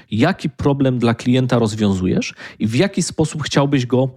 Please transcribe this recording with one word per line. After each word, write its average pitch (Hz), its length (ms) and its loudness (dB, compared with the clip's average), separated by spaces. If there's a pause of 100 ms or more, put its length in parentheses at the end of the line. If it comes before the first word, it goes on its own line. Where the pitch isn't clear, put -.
(100)
jaki 147 400 0
problem 135 480 0
dla 117 160 2
klienta 127 440 2
rozwiązujesz 104 760 0 (240)
i 110 80 -2
w 107 80 -2
jaki 185 280 0
sposób 156 400 -4
chciałbyś 143 440 0
go 131 300 0